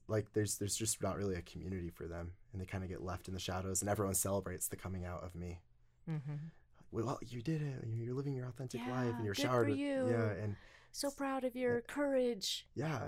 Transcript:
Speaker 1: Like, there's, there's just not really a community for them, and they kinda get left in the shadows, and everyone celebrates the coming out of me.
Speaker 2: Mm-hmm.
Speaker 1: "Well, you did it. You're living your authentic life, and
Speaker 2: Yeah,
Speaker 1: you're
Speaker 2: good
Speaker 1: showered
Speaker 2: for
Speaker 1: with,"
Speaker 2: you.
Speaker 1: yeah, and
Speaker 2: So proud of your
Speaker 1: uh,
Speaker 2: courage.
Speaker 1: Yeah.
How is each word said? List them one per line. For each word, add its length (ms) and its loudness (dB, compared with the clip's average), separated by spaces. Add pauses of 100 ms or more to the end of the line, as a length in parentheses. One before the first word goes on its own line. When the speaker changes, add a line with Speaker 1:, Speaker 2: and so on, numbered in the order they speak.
Speaker 1:
Like, 260 2
there's, 240 4
there's 180 0
just 260 0
not 160 2
really 180 0
a 60 -2
community 480 -4
for 180 -8
them, 260 -6 (180)
and 100 -6
they 40 -4
kinda 220 -2
get 160 -6
left 240 -4
in 60 -6
the 60 -4
shadows, 420 0
and 80 2
everyone 260 4
celebrates 520 0
the 100 -8
coming 280 -4
out 180 -6
of 120 -8
me. 240 -6 (500)
Speaker 2:
Mm-hmm. 260 -4 (560)
Speaker 1:
"Well, 360 0
you 140 -8
did 220 0
it. 200 -4 (120)
You're 180 -2
living 220 0
your 120 -4
authentic 340 -6
life, 260 2
and 120 0
Speaker 2:
Yeah, 60 0
Speaker 1:
you're 80 2
Speaker 2:
good 80 2
Speaker 1:
showered 240 6
Speaker 2:
for 60 6
Speaker 1:
with," 80 2
Speaker 2:
you. 320 2
Speaker 1:
yeah, 180 4 (140)
and 120 0 (360)
Speaker 2:
So 180 -2
proud 340 -2
of 120 0
your 220 4
Speaker 1:
uh, 100 -2
Speaker 2:
courage. 880 2
Speaker 1:
Yeah. 320 0